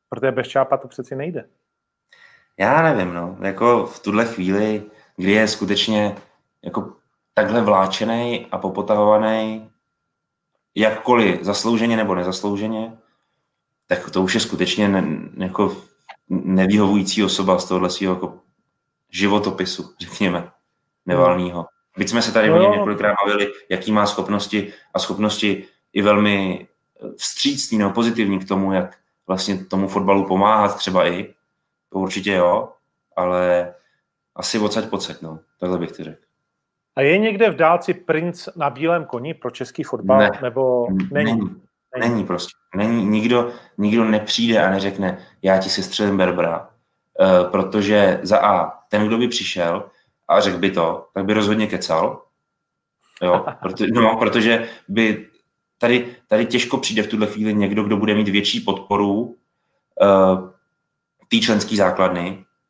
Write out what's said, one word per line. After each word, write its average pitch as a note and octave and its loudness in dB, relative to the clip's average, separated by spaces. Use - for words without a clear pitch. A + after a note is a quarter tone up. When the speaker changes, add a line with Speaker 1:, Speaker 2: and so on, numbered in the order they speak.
Speaker 1:
Protože B2+ -2
bez B2 -4
Čápa C3+ 0
to B2+ -16
přeci - -12
nejde. D3 -8
Speaker 2:
Já B2 4
nevím, G#2+ 2
no. F2 -8
Jako A2+ 2
v - -14
tuhle G#2 0
chvíli, G2+ -2
kdy F#2+ 0
je G#2+ 4
skutečně G#2 -2
jako - -10
takhle G#2+ 2
vláčenej A2 0
a F#2+ -6
popotahovanej, G#2+ 0
jakkoliv G#2+ 2
zaslouženě A2+ 0
nebo G2+ -2
nezaslouženě, G2+ -6
tak D#2+ -4
to F#2+ -2
už F#2 0
je A2+ 0
skutečně F2+ -2
ne-, F2+ -2
jako F#2+ -2
nevyhovující F#2+ 2
osoba F#2+ 0
z - -6
tohohle F2+ -2
svýho F#2 -2
jako F2+ -8
životopisu, G2 -2
řekněme, F2+ -4
Navalnýho. F2 2
Byť G2 -2
jsme A#2 0
se A2 -2
tady G#2+ 4
Speaker 1:
No - 6
Speaker 2:
o - 8
něm G3+ 6
Speaker 1:
jo. G#3 0
Speaker 2:
několikrát G#2 0
bavili, G2+ 0
jaký F#2 -2
má G#2 4
schopnosti G2+ -4
a F#2+ -2
schopnosti G2+ -2
i G#2 0
velmi G2+ 2
vstřícný - -4
nebo G3 0
pozitivní A2+ 0
k F#2+ -10
tomu, G2 0
jak F#2 -2
vlastně F#2 -4
tomu F#2+ -2
fotbalu G2 0
pomáhat G2+ 2
třeba F#2 0
i, F2+ -6
to G2 -8
určitě F#2+ -4
jo, F#2 2
ale F2+ 0
asi - -4
odsaď G#2+ -2
pocať, - -8
no, D#2+ -14
takhle F2+ -2
bych E2+ -6
to - -16
řekl. D#2+ -16
Speaker 1:
A C3+ -2
je D3+ 4
někde G#3+ 2
v D#3+ -2
dálci E3+ 2
princ E3+ -4
na D3+ -2
bílém D#3+ -2
koni B2+ -8
pro B2+ -10
český - -8
fotbal, B2+ 2
Speaker 2:
Ne. G#2 6
Speaker 1:
nebo B2 0
Speaker 2:
N-, F#2+ -2
Speaker 1:
není? C#3 0
Speaker 2:
není. G2+ -4
Není A#2 0
prostě. F2+ -6
Není. A2 0
Nikdo, A#2 2
nikdo G#2 2
nepřijde G#2+ 2
a F#2+ 2
neřekne, G2 -4
„Já F#2+ 4
ti F#2+ -2
sestřelím G2 -2
Berbera,“ F2 0
eh, F2+ 6
protože G2+ 2
za F#2+ 2
A, F#2+ 2
ten, G#2+ 0
kdo A2+ 0
by A#2+ 0
přišel F2+ -4
a F#2 4
řekl F2+ 0
by F#2 0
to, E2 -2
tak F#2+ -4
by G#2 0
rozhodně G#2+ 0
kecal. - -2
Jo? F2+ 2
Speaker 1:
<laughs> - -20
Speaker 2:
Proto-, F#2+ -4
no, A2+ 4
protože A2+ 2
by G#2+ 0
tady, B2 0
tady A2 2
těžko A#2+ 0
přijde G#2+ -2
v G#2+ -6
tuhle G#2+ 0
chvíli G#2+ -2
někdo, G#2 0
kdo G#2 0
bude G#2 2
mít G#2 2
větší G2+ 0
podporu, G2+ -2
eh, F#2+ 4
té A#2 2
členské A2 0
základny, F#2 0